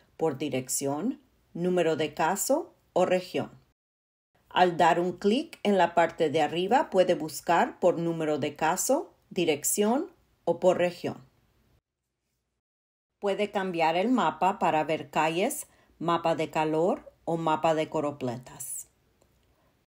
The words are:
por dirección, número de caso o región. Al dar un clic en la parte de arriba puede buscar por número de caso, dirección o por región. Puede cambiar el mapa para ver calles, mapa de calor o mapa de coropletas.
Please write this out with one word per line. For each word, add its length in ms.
por 200
dirección, 840
número 420
de 180
caso 600
o 120
región. 460
Al 280
dar 220
un 140
clic 500
en 140
la 160
parte 360
de 120
arriba 480
puede 240
buscar 680
por 200
número 400
de 160
caso, 580
dirección 840
o 140
por 180
región. 400
Puede 320
cambiar 440
el 140
mapa 500
para 240
ver 260
calles, 580
mapa 360
de 160
calor 600
o 120
mapa 360
de 160
coropletas. 1000